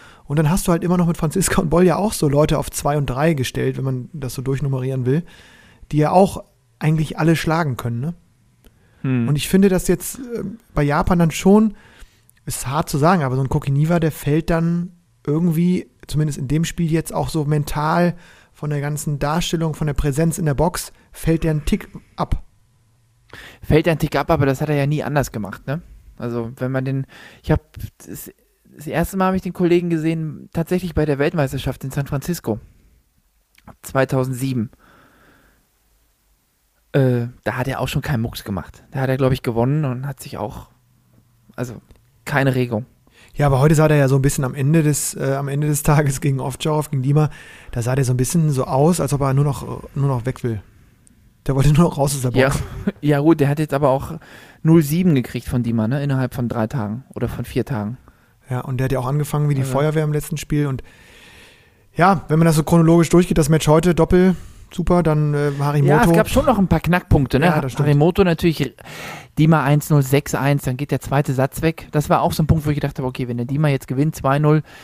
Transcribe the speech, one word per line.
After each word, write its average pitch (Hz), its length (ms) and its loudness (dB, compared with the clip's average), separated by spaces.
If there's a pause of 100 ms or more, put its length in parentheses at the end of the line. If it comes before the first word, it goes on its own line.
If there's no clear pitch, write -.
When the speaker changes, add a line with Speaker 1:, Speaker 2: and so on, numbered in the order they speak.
(260)
Speaker 1:
und 143 100 -4
dann 151 140 2
hast 196 180 0
du 180 40 4
halt 170 120 0
immer 180 140 2
noch 175 80 2
mit 170 100 0
Franziska 165 460 0
und 156 80 0
Boll 170 140 4
ja 170 120 4
auch 214 160 -2
so - 160 0
Leute 147 300 2
auf 143 120 -6
zwei 147 280 -2
und 147 80 -2
drei 135 260 0
gestellt, 131 460 -2
wenn 131 60 -6
man 127 280 -6
das 123 220 -10
so 135 80 -8
durchnummerieren 131 640 -4
will, 147 180 2 (680)
die 147 60 -2
ja 147 140 2
auch - 340 2 (340)
eigentlich 156 400 0
alle 165 160 4
schlagen 156 440 -2
können, 117 220 -6
ne? 160 140 -6 (880)
Speaker 2:
Hm. 127 280 0
Speaker 1:
Und 143 80 2
ich 139 120 -4
finde 196 220 4
das 180 180 0
jetzt, - 300 -2
äh, 233 260 -10 (300)
bei 151 80 0
Japan 156 360 0
dann 170 120 4
schon, 208 440 4 (680)
ist - 220 -8
hart 147 240 -4
zu 147 80 -2
sagen, 165 240 4
aber 131 140 -2
so 135 60 0
ein 131 60 -2
Kokiniwa, 151 520 0
der 160 120 0
fällt 160 380 -2
dann 170 420 -2 (340)
irgendwie, 170 640 0 (200)
zumindest 147 300 -2
in 131 100 -6
dem 156 180 0
Spiel 165 260 -4
jetzt 160 220 -2
auch 143 160 -4
so 156 160 -2
mental 156 720 0 (460)
von 147 80 -6
der 147 100 -4
ganzen 147 380 -4
Darstellung, 160 560 -2
von 156 140 -4
der 143 60 -4
Präsenz 151 440 0
in 190 80 -4
der 143 80 0
Box, 156 380 -2 (180)
fällt 160 320 -2
der 160 80 0
einen 151 140 -2
Tick - 240 -2 (260)
ab. - 300 -4 (1160)
Speaker 2:
Fällt 151 260 2
der 170 80 2
einen 147 40 -8
Tick - 160 -4
ab, 143 160 0
aber 151 160 2
das 135 140 0
hat 151 80 -4
er 151 80 0
ja 139 100 0
nie 147 160 -2
anders 143 300 -2
gemacht, 101 340 -10
ne? 156 160 -6 (340)
Also, 117 420 -6
wenn 127 120 -4
man 131 140 -2
den, 135 200 -4 (380)
ich - 80 -4
hab 156 100 2 (460)
das, - 240 -16 (420)
das - 140 -16
erste 156 300 -2
Mal 185 100 2
habe 190 100 0
ich 180 60 -2
den 180 100 -8
Kollegen 175 380 2
gesehen, 160 640 -4
tatsächlich 180 420 -4
bei 151 100 2
der 147 140 0
Weltmeisterschaft 139 640 -2
in 135 80 -8
San 139 160 -4
Francisco. 135 540 -4 (1200)
Zweitausendsieben. 131 880 -2 (2250)
Äh, 123 340 2 (160)
da 107 140 -4
hat 127 100 -4
er 131 140 -6
auch 127 80 -4
schon 139 140 -4
keinen 135 200 -2
Mucks - 220 -8
gemacht. - 480 -8
Da 131 80 -6
hat 131 80 -2
er, 131 80 0
glaub 131 160 2
ich, - 100 -4
gewonnen 131 420 0
und 131 220 -6
hat 139 140 -10
sich - 180 -12
auch, 117 300 -10 (880)
also, 123 260 -10 (420)
keine 135 300 0
Regung. 123 320 -2 (480)
Speaker 1:
Ja, 147 120 2
aber 139 140 2
heute 156 140 6
sah 156 140 6
der 151 80 4
ja 139 120 4
so 135 80 4
ein 135 60 2
bisschen 143 220 0
am 123 100 -4
Ende 147 280 2
des, 147 320 -2
äh, 135 240 -2
am 139 100 -6
Ende 143 180 -4
des 151 160 -2
Tages 143 380 2
gegen 135 180 -2
Ovtcharov, 147 520 -4
gegen 135 120 -2
Dima, 143 280 2 (400)
da 120 100 -6
sah 120 140 -2
der 135 100 2
so 123 80 0
ein 127 60 0
bisschen 151 320 0
so 131 140 -2
aus, 160 360 2
als 147 140 -2
ob 139 80 -2
er 135 100 0
nur 143 120 2
noch, 123 500 -6
nur 139 140 -2
noch 123 180 -4
weg 127 160 -8
will. 113 180 -4 (840)
Der 139 80 0
wollte 139 180 4
nur 156 120 6
noch - 120 -2
raus 143 180 0
aus 139 60 -8
der 123 120 -2
Box. 131 240 2
Speaker 2:
Ja, - 440 -6
<laughs> - 0 -
ja 147 200 2
gut, 156 200 4
der 139 80 2
hat 143 100 0
jetzt 151 140 -2
aber 143 160 2
auch 139 300 -2 (440)
null 165 200 6
sieben 165 320 2
gekriegt 123 340 -4
von 123 140 -2
Dima, 113 260 0
ne, 139 140 -2
innerhalb 131 320 -2
von 120 140 -4
drei 110 180 -2
Tagen 110 380 -6 (100)
oder - 140 -4
von - 180 -8
vier - 180 -4
Tagen. 110 320 -6 (540)
Speaker 1:
Ja, 127 100 -6
und 131 160 -8
der 127 100 -2
hat 123 60 -2
ja 131 60 -2
auch 123 80 -6
angefangen 147 420 -2
wie 147 60 0
die 131 80 -2
Speaker 2:
Also 135 100 -4
Speaker 1:
Feuerwehr 151 320 0
im 151 80 -2
letzten 151 240 -4
Spiel 147 300 -2
und 131 160 -6 (1120)
ja, 180 340 4
wenn 156 100 2
man 165 60 6
das 160 120 4
so 156 80 2
chronologisch 170 440 6
durchgeht, 175 300 4
das 151 100 2
Match 156 180 2
heute, 165 280 4
Doppel, 180 420 4 (380)
super, 175 280 2
dann, 151 320 2
äh, 147 240 0
Harimoto. 143 360 2
Speaker 2:
Ja, 143 100 6
es 165 80 6
gab 170 160 4
schon 269 180 2
noch 233 120 2
ein 190 100 2
paar 160 120 2
Knackpunkte, 160 580 2
ne? 156 80 4
Speaker 1:
Ja, 160 140 4
das 131 120 -6
stimmt. 147 160 0
Speaker 2:
Harimoto 156 360 4
natürlich, 165 500 0 (640)
Dima 156 260 6
eins 143 280 2
null, 147 120 4
sechs 139 320 0
eins, 139 280 0
dann 127 160 -4
geht 143 120 -6
der 135 100 -2
zweite 143 340 -2
Satz 135 260 -2
weg. - 300 -4
Das 147 180 -2
war 147 140 2
auch 160 100 0
so - 100 -2
ein 151 40 0
Punkt, 160 180 2
wo 151 60 0
ich 143 60 0
gedacht 143 220 -6
habe, 135 80 -4
okay, 127 220 -6
wenn 120 80 -4
der 120 80 -2
Dima 139 240 0
jetzt 135 180 -2
gewinnt, 143 300 -2
zwei 139 220 0
null, 151 240 2 (220)